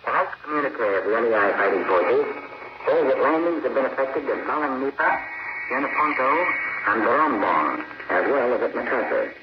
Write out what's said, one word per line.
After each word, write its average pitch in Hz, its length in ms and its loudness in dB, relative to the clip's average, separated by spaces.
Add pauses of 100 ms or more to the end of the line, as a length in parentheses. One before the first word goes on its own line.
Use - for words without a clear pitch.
Tonight's 165 400 -2
communique 143 320 -2
of 101 320 0
the 104 80 2
N 117 120 2
E 113 80 4
I 101 200 2
fighting 98 320 2
forces 95 380 4 (580)
says 156 240 4
that 131 160 2
landings 160 400 2
have 120 120 -2
been 131 120 2
effected 135 400 -2
at 135 160 -2
Malang 143 400 -2
Nipa, 139 280 0 (600)
Yenaponto, 135 600 0 (600)
and 113 120 0
Barombong, 110 640 2 (440)
as - 160 2
well 123 280 2
as 107 80 0
at - 120 -2
Macassar. 110 560 -2 (120)